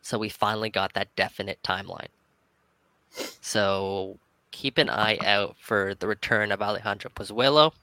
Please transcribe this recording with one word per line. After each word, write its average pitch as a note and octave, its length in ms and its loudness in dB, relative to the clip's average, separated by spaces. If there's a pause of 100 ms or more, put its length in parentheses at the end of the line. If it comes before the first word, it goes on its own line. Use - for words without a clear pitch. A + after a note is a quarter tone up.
So - 160 -4
we G#2+ 100 -4
finally G#2+ 420 -2
got G2 220 -2
that - 240 -4
definite F#2+ 480 -2
timeline. F#2 440 -6 (1300)
So G2 800 0 (340)
keep - 260 -4
an D3+ 120 4
eye G#2+ 340 2
out G2+ 340 2
for G2 400 0
the F#2 80 -4
return G#2 460 0
of G2 100 -2
Alejandro G#2 520 -4
Pozuelo. C3+ 580 4 (100)